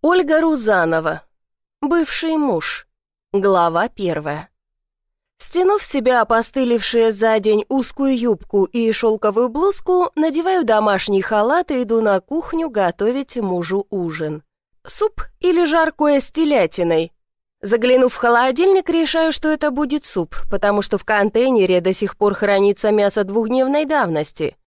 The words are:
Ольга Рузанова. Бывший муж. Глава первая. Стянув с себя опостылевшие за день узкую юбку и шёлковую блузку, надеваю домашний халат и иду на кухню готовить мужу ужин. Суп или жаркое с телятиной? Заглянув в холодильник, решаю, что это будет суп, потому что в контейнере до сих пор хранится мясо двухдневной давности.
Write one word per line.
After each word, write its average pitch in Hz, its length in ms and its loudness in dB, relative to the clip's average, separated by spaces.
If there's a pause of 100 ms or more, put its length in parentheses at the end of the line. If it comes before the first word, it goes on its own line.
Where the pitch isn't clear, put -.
Ольга 320 380 2
Рузанова. 180 800 0 (580)
Бывший 320 560 -2
муж. 254 500 -4 (460)
Глава 190 560 2
первая. 160 640 -6 (880)
Стянув 381 440 0
с - 60 -8
себя 247 320 2
опостылевшие 226 920 0
за 220 260 2
день 214 300 0
узкую 269 500 -2
юбку 208 460 0
и 226 280 -2
шёлковую 220 560 0
блузку, 359 680 0
надеваю 330 500 0
домашний 208 580 2
халат 240 480 0
и 262 120 -2
иду 226 180 0
на 202 200 2
кухню 330 480 -6
готовить 214 680 -2
мужу 185 540 -4
ужин. 156 520 -6 (420)
Суп - 380 -4 (180)
или 349 240 2
жаркое 302 560 2
с - 100 -6
телятиной? 175 840 0 (500)
Заглянув 247 500 2
в - 40 -14
холодильник, 262 720 2
решаю, 320 420 0
что - 160 -4
это 302 220 0
будет 277 340 -4
суп, - 300 -6 (160)
потому 202 320 0
что 196 160 -2
в - 60 -8
контейнере 208 760 2
до 185 120 0
сих - 240 -4
пор 202 180 0
хранится 202 560 0
мясо 208 320 2
двухдневной 247 640 0
давности. 170 720 -2 (120)